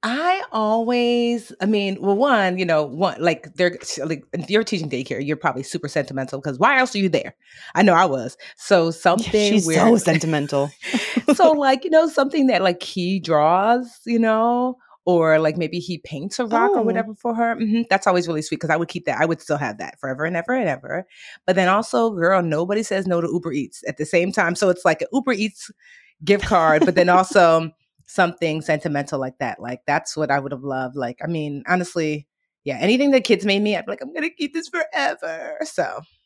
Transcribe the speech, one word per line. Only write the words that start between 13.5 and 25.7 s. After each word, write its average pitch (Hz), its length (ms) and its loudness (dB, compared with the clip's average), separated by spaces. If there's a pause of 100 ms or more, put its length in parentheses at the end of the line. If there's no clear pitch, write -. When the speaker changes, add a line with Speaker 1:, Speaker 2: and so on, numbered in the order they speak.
Speaker 1:
you 233 140 0
know, 233 580 0 (280)
or, 160 340 4
like, 156 180 0
maybe 165 220 -4
he 170 200 -8
paints 156 420 -10
a 240 60 -2
rock 226 260 2
or 370 60 2
Speaker 2:
Oh. 240 40 0
Speaker 1:
whatever 220 320 -2
for 233 220 -6
her. 233 180 -2
Mm-hmm. 226 340 0
That's 196 200 2
always 180 180 2
really 156 160 -4
sweet 151 180 -6
'cause 156 100 -4
I 156 60 2
would 165 120 -2
keep - 180 -10
that. 123 140 -2
I 151 60 2
would 165 140 -2
still - 160 -4
have 139 220 -6
that - 220 -14
forever 135 240 -6
and 170 120 -4
ever 170 160 -4
and 254 160 -2
ever. 151 380 -6 (400)
But 185 80 2
then 180 140 2
also, 226 420 0
girl, 180 320 2
nobody 175 400 -2
says 190 240 -4
no 175 140 0
to 170 80 -2
Uber 165 240 -4
Eats - 340 -8
at - 120 -10
the 156 80 -2
same 180 260 0
time. 175 240 0
So 202 120 2
it's 180 160 0
like 160 180 4
an - 100 -6
Uber 254 220 0
Eats 214 360 -6 (540)